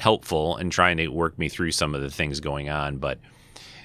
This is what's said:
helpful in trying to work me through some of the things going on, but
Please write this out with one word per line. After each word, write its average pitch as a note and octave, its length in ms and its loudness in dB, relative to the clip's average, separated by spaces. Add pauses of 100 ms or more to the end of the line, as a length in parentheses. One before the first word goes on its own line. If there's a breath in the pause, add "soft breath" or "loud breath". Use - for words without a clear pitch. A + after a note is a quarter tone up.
helpful E2+ 560 2
in F2+ 120 -4
trying F2 280 4
to E2 100 2
work D#2+ 320 0
me D#2 100 0
through E2 220 -2
some D2 240 0
of C#2 80 -4
the C#2 80 -4
things D2 300 -2
going C#2+ 280 -4
on, C#2+ 300 -4
but C2+ 220 -4 (640 loud breath)